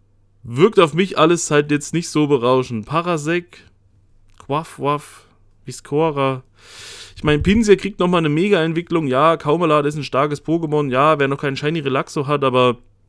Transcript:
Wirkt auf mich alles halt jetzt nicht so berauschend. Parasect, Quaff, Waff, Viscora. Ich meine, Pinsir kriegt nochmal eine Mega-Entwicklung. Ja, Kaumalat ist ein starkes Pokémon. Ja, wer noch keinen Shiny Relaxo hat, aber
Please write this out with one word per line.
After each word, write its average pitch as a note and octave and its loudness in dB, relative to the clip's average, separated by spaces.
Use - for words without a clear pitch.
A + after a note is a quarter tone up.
Wirkt C#3+ 2
auf D#3 4
mich F#3 -2
alles E3 2
halt D3 2
jetzt D3 -4
nicht E3 -4
so D3+ 0
berauschend. B2 0
Parasect, E3 -4
Quaff, D3+ -8
Waff, C#3+ -6
Viscora. C#3 -2
Ich - -10
meine, D3+ 2
Pinsir G#3 4
kriegt G3 -8
nochmal F3+ 2
eine D#3 0
Mega-Entwicklung. E3 0
Ja, D3+ 2
Kaumalat D3+ 0
ist D3+ -4
ein C#3+ -8
starkes C#3+ -2
Pokémon. D3+ -2
Ja, D3 2
wer C#3 2
noch C#3 -4
keinen C3+ -4
Shiny D#3 -4
Relaxo C3+ -4
hat, C#3+ 0
aber B2 2